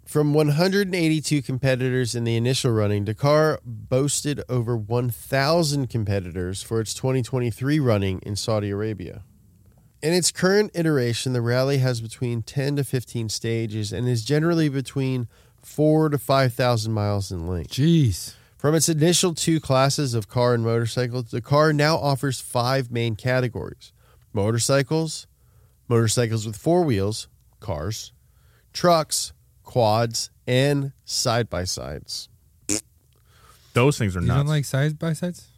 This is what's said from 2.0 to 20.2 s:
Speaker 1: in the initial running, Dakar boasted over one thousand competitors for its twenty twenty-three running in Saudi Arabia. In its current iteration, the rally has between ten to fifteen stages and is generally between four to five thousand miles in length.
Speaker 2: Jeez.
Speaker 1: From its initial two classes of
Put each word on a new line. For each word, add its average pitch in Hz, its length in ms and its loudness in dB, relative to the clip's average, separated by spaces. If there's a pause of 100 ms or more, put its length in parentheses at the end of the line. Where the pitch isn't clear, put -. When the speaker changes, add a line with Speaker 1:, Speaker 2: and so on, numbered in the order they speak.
Speaker 1:
in 117 80 -2
the 117 120 2
initial 123 360 2
running, 104 320 2
Dakar 147 600 2
boasted 127 840 -2
over 120 280 -2
one 117 320 -2
thousand 143 800 0
competitors 95 760 -4
for 113 160 -2
its 107 140 -6
twenty 131 280 -2
twenty-three 131 560 -2
running 101 480 2
in 104 80 -6
Saudi 104 360 -2
Arabia. 101 520 -6 (800)
In 156 100 0
its 180 200 2
current 196 420 2
iteration, 131 580 0
the 123 80 0
rally 131 380 2
has 127 220 0
between 117 420 -6
ten 139 320 -4
to 143 80 0
fifteen 117 460 -4
stages 110 640 -4
and 123 160 -2
is 113 160 0
generally 156 440 2
between 131 600 -4 (340)
four 156 460 2
to 143 100 0
five 135 360 2
thousand 113 380 0
miles 104 380 0
in 85 160 -6
length. 87 240 -4
Speaker 2:
Jeez. 143 640 2 (240)
Speaker 1:
From 151 160 2
its 160 140 2
initial 170 440 2
two 160 280 0
classes 135 540 2
of 110 140 -4